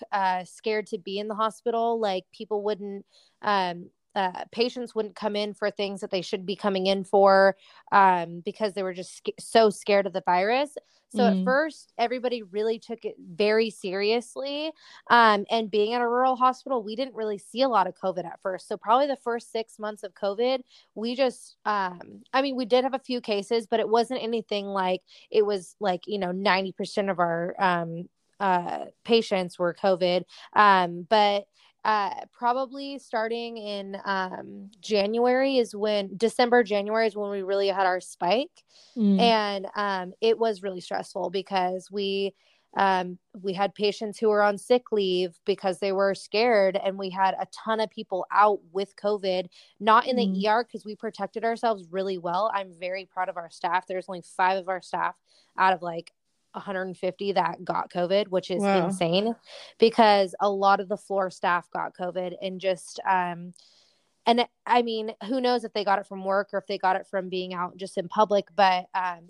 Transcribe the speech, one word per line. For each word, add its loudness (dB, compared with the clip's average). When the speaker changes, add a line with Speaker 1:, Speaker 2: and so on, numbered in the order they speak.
Speaker 1:
uh, 0
scared -6
to -8
be -8
in -8
the -6
hospital. -2
Like, -2
people -6
wouldn't, -4
um, -2
uh, -2
patients -4
wouldn't -4
come -4
in -4
for -4
things -6
that -10
they -2
should -8
be -6
coming -2
in 0
for, 6
um, 4
because -4
they -4
were -4
just -12
sca-, -8
so 6
scared 2
of -8
the -4
virus. 2
So 2
at 4
Speaker 2:
Mm. -2
Speaker 1:
first, -2
everybody -2
really -4
took -12
it -10
very 0
seriously. -4
Um, 6
and 0
being 0
at 0
a 0
rural 2
hospital, 0
we -10
didn't -6
really -4
see -4
a 4
lot 2
of -10
covid -4
at -14
first. -6
So -6
probably 2
the -4
first -6
six -6
months -10
of -14
covid, -2
we -6
just, -2
um, -4
I 4
mean, -2
we -4
did 2
have -4
a -4
few -4
cases, -2
but 0
it 0
wasn't 2
anything -4
like, -2
it 4
was -4
like, -2
you -4
know, -2
ninety 2
percent -4
of -2
our, -2
um, -2
uh, -2
patients 0
were -2
covid. 0
Um, 6
but, 4
uh, -2
probably -4
starting -6
in, -10
um, -6
January 2
is 0
when, -2
December, 4
January 0
is -4
when -4
we -6
really 0
had 2
our 0
spike. -2
Speaker 2:
Mm. 4
Speaker 1:
And, 2
um, -2
it 2
was -2
really -8
stressful -6
because -2
we, -4
um, 2
we -4
had -2
patients -4
who 0
were 4
on 2
sick 0
leave 0
because 0
they -2
were 2
scared, 2
and -4
we -6
had 0
a -6
ton -4
of -2
people -8
out 4
with -6
covid, -2
not 6
in -2
the 2
Speaker 2:
Mm. 0
Speaker 1:
E 0
R 2
'cause -16
we -12
protected -8
ourselves -2
really -4
well. -2
I'm -8
very -8
proud -6
of -10
our -10
staff. -2
There's -8
only -10
five 0
of -8
our -4
staff -4
out 4
of, -4
like, -8
a -10
hundred -8
fifty -4
that 0
got -2
covid, 0
which -2
is -2
Speaker 2:
Wow. 2
Speaker 1:
insane 0
because 6
a 2
lot 4
of -8
the -6
floor -4
staff -2
got -6
covid -6
and -8
just, -4
um, -2
and 4
I 4
mean, -6
who -2
knows 2
if -10
they -2
got 2
it -10
from -10
work 0
or -2
if -8
they -4
got 2
it -8
from -4
being -6
out -6
just -12
in -4
public, 2
but, 4
um, -6